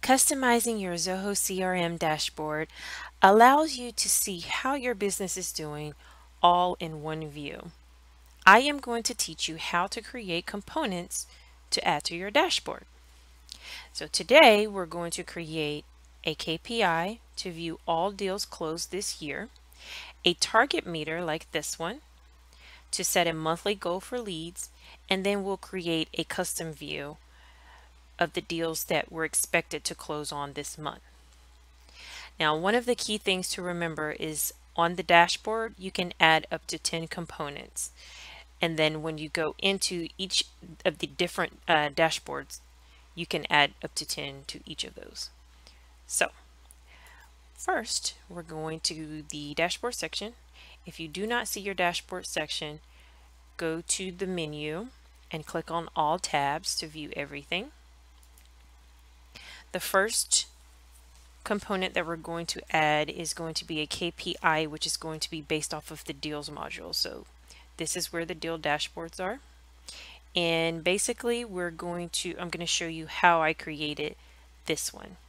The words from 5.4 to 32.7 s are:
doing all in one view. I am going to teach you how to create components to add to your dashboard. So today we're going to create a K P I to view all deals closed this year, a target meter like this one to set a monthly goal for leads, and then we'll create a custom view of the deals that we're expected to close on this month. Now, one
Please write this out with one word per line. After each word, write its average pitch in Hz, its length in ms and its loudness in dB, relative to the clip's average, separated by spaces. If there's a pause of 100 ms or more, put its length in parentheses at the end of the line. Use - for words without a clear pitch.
doing 151 400 -6 (480)
all 175 400 6
in 160 200 -6
one 156 280 -4
view. 147 420 -10 (760)
I 202 140 12
am 285 200 2
going 233 240 -4
to 240 120 -2
teach - 320 -6
you 160 80 -6
how 175 320 0
to 226 140 -6
create 190 440 -4
components 208 800 -4 (440)
to - 180 0
add 151 160 0
to 170 140 -6
your 185 120 -6
dashboard. - 540 0 (1120)
So - 140 -8
today 214 600 10
we're 196 180 -4
going 170 260 -6
to 180 120 -6
create 156 640 -4 (400)
a 160 100 0
K 165 220 -4
P 233 260 -2
I 180 360 2 (180)
to - 120 -8
view 165 380 -8
all 175 240 2
deals 196 320 -4
closed 165 480 -6
this 196 300 -6
year, 147 260 -6 (760)
a 175 80 6
target 277 520 4
meter 160 380 -4
like 160 300 -2
this - 260 -4
one 208 220 -4 (880)
to 185 140 0
set 180 200 4
a 165 60 2
monthly 160 420 0
goal 185 280 -2
for - 180 -6
leads, 175 500 -8 (400)
and 190 160 2
then 202 200 2
we'll 196 100 0
create 170 580 -2
a 165 120 -2
custom 170 480 -4
view 147 420 -8 (1040)
of 170 140 4
the 180 80 -4
deals 165 420 -2
that - 280 0
we're 160 140 -2
expected - 580 -2
to - 120 -4
close 151 360 -8
on 143 220 -6
this 143 240 -8
month. 151 240 -8 (1400)
Now, 156 160 4
one 185 200 2